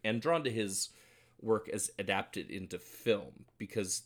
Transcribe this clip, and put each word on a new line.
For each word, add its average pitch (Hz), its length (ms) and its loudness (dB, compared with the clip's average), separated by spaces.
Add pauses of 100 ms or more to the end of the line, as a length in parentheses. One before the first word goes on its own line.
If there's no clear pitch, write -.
and 113 180 2
drawn 160 240 4
to 120 60 0
his 104 380 0 (520)
work 110 280 2
as - 300 -2
adapted 98 500 0
into 92 300 -8
film, - 640 -2 (120)
because 101 480 -2